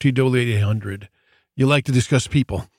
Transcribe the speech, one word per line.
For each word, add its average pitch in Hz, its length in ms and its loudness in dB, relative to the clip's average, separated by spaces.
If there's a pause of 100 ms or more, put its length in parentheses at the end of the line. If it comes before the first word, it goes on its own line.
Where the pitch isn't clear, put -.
T 139 100 2
W 127 320 0
eight 117 180 0
hundred, 101 480 -4 (460)
you 131 120 2
like 143 180 2
to 139 80 -2
discuss 127 340 2
people. 123 400 -2 (120)